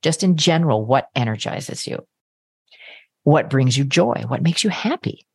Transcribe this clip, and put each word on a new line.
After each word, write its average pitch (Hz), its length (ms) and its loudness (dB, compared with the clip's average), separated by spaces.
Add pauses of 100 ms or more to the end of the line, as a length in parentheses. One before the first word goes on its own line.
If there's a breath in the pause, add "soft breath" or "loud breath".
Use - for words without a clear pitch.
Just 165 220 -2
in 185 120 4
general, 156 500 2
what 127 300 0
energizes - 720 -4
you? - 180 -10 (1160 loud breath)
What 147 260 4
brings 131 280 2
you 139 80 0
joy? 175 420 0
What 123 160 -4
makes 170 220 0
you 208 40 -2
happy? - 640 -6